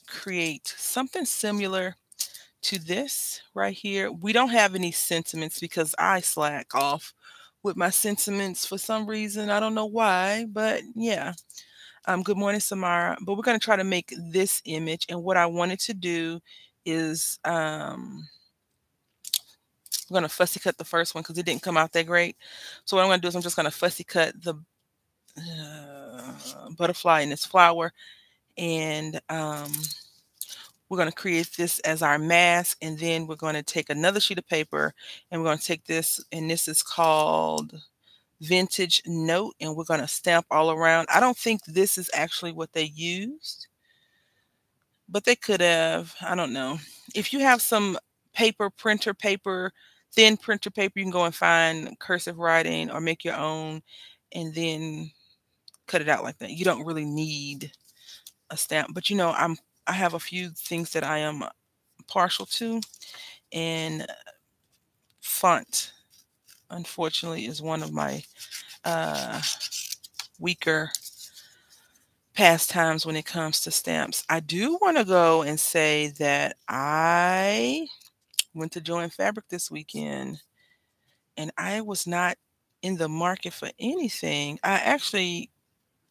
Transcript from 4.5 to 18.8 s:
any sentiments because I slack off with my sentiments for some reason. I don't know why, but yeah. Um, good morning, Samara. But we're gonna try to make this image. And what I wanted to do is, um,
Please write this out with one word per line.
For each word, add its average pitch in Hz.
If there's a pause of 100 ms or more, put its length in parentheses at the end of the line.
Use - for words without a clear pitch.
any 180
sentiments 165
because 165
I 185
slack 147
off 143 (500)
with 190
my 180
sentiments 202
for 190
some 220
reason. 214
I 208
don't 220
know 214
why, 208
but 214 (140)
yeah. 185 (720)
Um, 185
good 190
morning, 202
Samara. 175
But 196
we're 220
gonna 233
try 214
to 190
make 180
this 170
image. 160
And 175
what 185
I 175
wanted 175
to -
do 170 (440)
is, 160
um, 156 (1800)